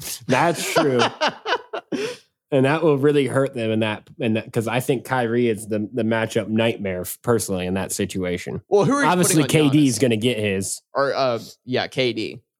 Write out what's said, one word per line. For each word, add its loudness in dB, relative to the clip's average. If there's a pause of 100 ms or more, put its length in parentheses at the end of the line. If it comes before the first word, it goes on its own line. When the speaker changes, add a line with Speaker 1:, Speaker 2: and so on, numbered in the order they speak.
(280)
Speaker 1:
That's 0
true. 2
Speaker 2:
<laughs> 0 (1400)
Speaker 1:
And 4
that 2
will 4
really 4
hurt 0
them -2
in 2
that, -4 (100)
in 0
that, -4
'cause -2
I -2
think -2
Kyrie 0
is -4
the, -2
the -2
matchup 0
nightmare 0
f-, -10
personally 0
in -2
that -4
situation. -4
Speaker 2:
Well, 2
who 2
are 0
you 2
Speaker 1:
Obviously, 2
Speaker 2:
putting 4
on 6
Speaker 1:
K 4
D 6
is 0
Speaker 2:
Giannis? 4
Speaker 1:
gonna 4
get 0
his. -2 (140)
Speaker 2:
Or, 0
uh, 0 (260)
yeah, -2
K -2
D. -6 (180)